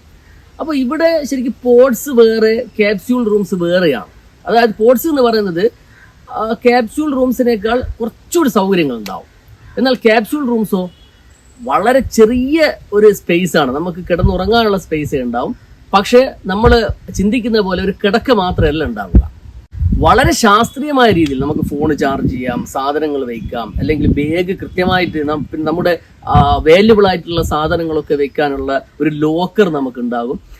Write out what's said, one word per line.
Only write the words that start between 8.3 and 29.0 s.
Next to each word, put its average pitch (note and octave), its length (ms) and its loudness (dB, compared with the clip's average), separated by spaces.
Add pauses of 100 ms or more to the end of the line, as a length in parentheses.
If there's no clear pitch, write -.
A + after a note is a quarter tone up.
സൗകര്യങ്ങൾ F#3 480 0
ഉണ്ടാവും. G2 300 -12 (520)
എന്നാൽ B3+ 160 0
ക്യാപ്സ്യൂൾ A#3 520 0
റൂംസോ G3+ 440 -2 (720)
വളരെ A#3 380 0
ചെറിയ B3+ 720 2 (200)
ഒരു G#3 200 6
സ്പേസ് F3+ 440 0
ആണ്, C3+ 160 2
നമുക്ക് F3 380 -6
കിടന്നുറങ്ങാനുള്ള F#3+ 680 0
സ്പേസേ D3+ 440 -6
ഉണ്ടാവും. A#2+ 500 -6 (220)
പക്ഷേ A#3+ 380 4 (140)
നമ്മൾ A3+ 420 2 (260)
ചിന്തിക്കുന്ന A3 460 0
പോലെ F#3 240 -2
ഒരു G3 80 -2 (120)
കിടക്ക G#3 280 0
മാത്രമല്ല E3+ 520 0
ഉണ്ടാവുക. G#2 480 0 (640)
വളരെ A3 340 4
ശാസ്ത്രീയമായ A#3+ 760 2
രീതിയിൽ D3+ 300 0
നമുക്ക് D3 200 -4
ഫോൺ D3+ 360 -2
ചാർജ് C3+ 320 -2
ചെയ്യാം, B2+ 380 -6
സാധനങ്ങൾ C#3+ 580 -2
വെക്കാം, A#2 540 -8
അല്ലെങ്കിൽ C#3+ 280 0
ബാഗ് E3+ 520 0
കൃത്യമായിട്ട് F3+ 720 -2
നം-, D3+ 160 -4
പിന്നെ D#3 220 -8
നമ്മുടെ, E3+ 320 -2 (280)
ആ, - 140 4
അവൈലബിൾ G3+ 640 4
ആയിട്ടുള്ള E3+ 360 -2
സാധനങ്ങളൊക്കെ D#3 720 -2
വെക്കാനുള്ള C#3 680 -2 (180)